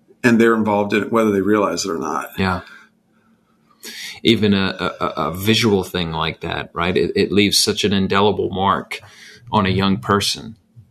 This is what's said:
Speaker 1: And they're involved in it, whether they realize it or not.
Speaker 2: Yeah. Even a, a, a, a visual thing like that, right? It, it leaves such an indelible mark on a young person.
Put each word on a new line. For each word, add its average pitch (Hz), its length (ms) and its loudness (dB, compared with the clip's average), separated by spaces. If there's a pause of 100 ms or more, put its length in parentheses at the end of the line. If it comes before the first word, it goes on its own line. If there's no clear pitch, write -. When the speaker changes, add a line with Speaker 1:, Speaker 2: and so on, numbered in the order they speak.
(260)
Speaker 1:
And 117 160 6
they're 113 140 6
involved 104 380 0
in 104 100 2
it, - 80 -8
whether 110 200 2
they 98 100 2
realize 95 440 0
it 95 60 -4
or 82 60 -4
not. 73 400 -6
Speaker 2:
Yeah. 92 240 0 (1600)
Even 104 320 4
a, 95 200 0 (240)
a, 87 60 -2
a, - 40 -2 (200)
a 82 40 -6
visual 101 500 2
thing 87 280 -6
like 80 300 -6
that, 82 320 -8
right? 87 240 -2
It, 87 180 0
it - 160 0
leaves 101 280 2
such - 240 0
an 101 100 0
indelible 98 560 0
mark 95 500 -2 (520)
on 98 160 2
a - 20 2
young 98 280 2
person. 101 580 -2 (360)